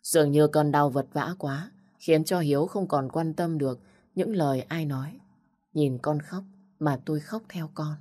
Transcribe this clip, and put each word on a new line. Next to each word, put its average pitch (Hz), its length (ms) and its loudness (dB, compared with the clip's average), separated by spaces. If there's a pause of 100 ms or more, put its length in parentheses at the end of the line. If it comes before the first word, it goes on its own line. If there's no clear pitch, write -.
Dường 147 280 4
như 147 160 6
cơn 147 240 2
đau 147 180 4
vật 135 240 -2
vã 156 260 -4
quá, 147 320 -8 (280)
khiến 156 240 4
cho 180 160 0
Hiếu 143 260 2
không 190 220 -4
còn 135 220 -2
quan 160 240 -2
tâm 165 240 -2
được 135 220 -2 (360)
những 190 200 -2
lời 139 260 0
ai 160 240 -6
nói. 143 340 -6 (540)
Nhìn 139 240 0
con 147 220 -2
khóc 180 240 -10 (360)
mà 143 260 0
tôi 151 140 -2
khóc 214 300 -10
theo 160 240 -10
con. 151 280 -6